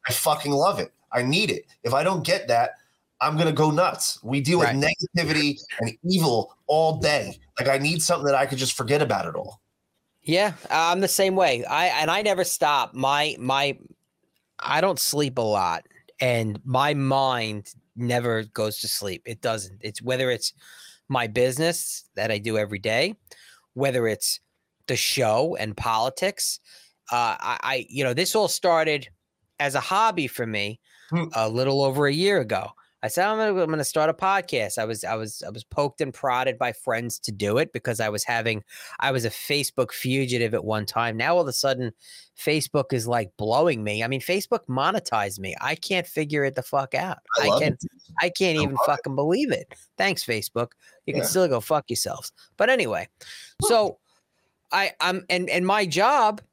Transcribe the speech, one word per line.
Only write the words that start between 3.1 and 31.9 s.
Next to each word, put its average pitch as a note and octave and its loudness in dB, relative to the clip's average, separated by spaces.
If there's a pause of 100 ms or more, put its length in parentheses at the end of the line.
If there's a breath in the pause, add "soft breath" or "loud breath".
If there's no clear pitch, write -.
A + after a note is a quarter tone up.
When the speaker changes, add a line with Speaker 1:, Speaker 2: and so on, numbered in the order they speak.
Speaker 1:
I'm D3+ 2
gonna E3 4
go D3+ 4
nuts. - 0
We C3+ -2
deal E3 2
with A#2+ 4
Speaker 2:
Right. B2 0 (400)
Speaker 1:
negativity D3+ 0 (220)
and A#2 -4
evil D#3+ 2 (100)
all D#3 2
day. B2 0 (180)
Like, B2+ 0
I C3+ 4
need D#3 -2
something D#3 0
that C#3 4
I C#3 2
could C3 -6
just C3 -2
forget C#3 0
about G2+ 0
it D#2+ -8
all. - -10 (600)
Speaker 2:
Yeah, F3 2 (140)
I'm E3 2
the F#3+ 2
same F#3+ 2
way. C3+ 4
I, D#3 0
and D3+ 2
I G3 2
never F#3+ 2
stop. D3 0
My, C#3+ 0
my, C3+ 0 (800)
I D#3 0
don't F#3 0
sleep C#3+ 0
a A#2+ 0
lot, F#2+ 0 (340)
and A2+ 0
my C#3 2
mind C3 0 (220)
never A#2+ 0
goes G#2+ -4
to G#2+ -6
sleep. F#2+ -6
It A2+ -12
doesn't. G2+ -6
It's G#2+ -10
whether B2+ -2
it's - -2 (560 loud breath)
my B2 0
business B2+ 0 (120)
that G#2+ -2
I G#2+ -2
do A2 -2
every G#2 -2
day, B2 0 (580 loud breath)
whether B2+ 0
it's - -2 (460)
the B2 0
show B2 2
and G#2+ -6
politics. A#2+ -2 (500 soft breath)
Uh, A#2+ 0
I, A#2 -4
I, C3 -2
you C#3 -4
know, B2 0
this F3+ -2
all G#3 4
started D#3 2 (540)
as C#3+ 0
a C3+ 2
hobby F#3+ 2
for A#2 -4
me G#2+ -4 (300 soft breath)
Speaker 1:
Hmm. E3 0 (100)
Speaker 2:
a A2 2
little C3 2
over C#3 2